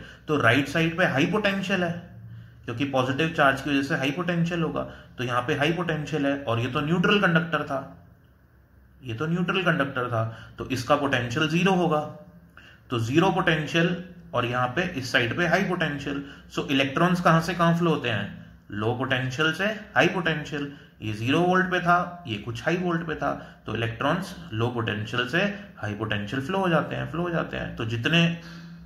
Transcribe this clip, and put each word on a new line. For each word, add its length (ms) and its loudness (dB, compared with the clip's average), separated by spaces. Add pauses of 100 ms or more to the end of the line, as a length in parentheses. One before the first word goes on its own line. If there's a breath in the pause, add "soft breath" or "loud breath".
(280 loud breath)
तो 100 2
right 300 6
side 300 0
पे 80 4
हाई 200 2
potential 580 0
है, 340 -6 (480 loud breath)
क्योंकि 200 -2
positive 440 2
charge 320 4
की 80 -4
वजह 120 2
से 140 -2
हाई 160 -2
potential 500 0
होगा, 220 -2 (340 loud breath)
तो 60 -4
यहाँ 180 0
पे 140 -2
हाई 180 2
potential 520 -2
है। 180 0
और 160 0
ये 80 -2
तो 140 -2
neutral 400 2
conductor 420 2
था, 440 -8 (960)
ये 100 -8
तो 120 -4
neutral 380 0
conductor 440 2
था, 500 -4
तो 120 -8
इसका 260 2
potential 520 0
zero 260 2
होगा, 260 2 (880 loud breath)
तो 100 -2
zero 320 4
potential 800 0 (240)
और 120 0
यहाँ 220 0
पे 160 -2
इस 280 -6
side 260 2
पे 100 2
हाई 160 4
potential। 680 -2 (280 loud breath)
So 140 -2
electrons 500 2
कहाँ 200 6
से 120 -4
कहाँ 240 4
फ्लो 160 4
होते 160 0
हैं, 360 -4 (260)
Low 240 0
potential 580 0
से 120 -4
हाई 420 2
potential। 680 -2 (280 loud breath)
ये 120 -4
zero 260 2
volt 320 4
पे 80 0
था, 480 2
ये 100 -4
कुछ 260 -8
हाई 140 2
volt 300 0
पे 80 -4
था, 500 -6
तो 100 -4
electrons 600 -2 (180)
low 160 0
potential 580 -2
से 140 2 (360 loud breath)
हाई 160 -4
potential 480 -2
flow 180 -2
हो 100 2
जाते 260 2
हैं, 160 -6
फ्लो 100 -4
हो 80 -2
जाते 280 -2
हैं। 180 -6
तो 100 -4
जितने, 560 2 (440 loud breath)